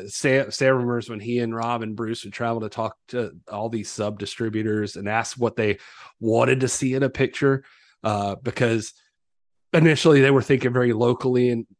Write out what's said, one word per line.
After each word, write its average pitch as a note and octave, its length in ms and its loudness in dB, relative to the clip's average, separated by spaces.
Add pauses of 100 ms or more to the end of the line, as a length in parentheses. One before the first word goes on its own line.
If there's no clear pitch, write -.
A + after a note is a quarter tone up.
Sam, C3+ 440 0
Sam C3 240 2
remembers A#2+ 340 -4
when G#2+ 100 -10
he A#2+ 200 -4
and A2+ 160 -4
Rob A#2 260 -4
and A2 140 -8
Bruce A2+ 280 -6
would G2+ 100 -16
travel A#2 280 -4
to G#2+ 80 -8
talk A2 260 -6 (140)
to A#2+ 220 -6 (200)
all G#2+ 180 -8
these A2 200 -6
sub G#2 300 -6
distributors G#2+ 760 -4
and G2 140 -8
ask A2 280 -4
what A#2 180 0
they G#2+ 240 0 (400)
wanted A#2+ 420 2
to B2+ 60 2
see B2+ 260 -2
in C3+ 100 0
a C3 60 2
picture, C3+ 540 0 (400)
uh, G2+ 320 -2
because A2+ 580 -2 (800)
initially D#3 480 6
they C#3 100 6
were C3 100 4
thinking B2 320 2
very B2 200 2
locally B2 560 2
and, A#2 160 -2 (140)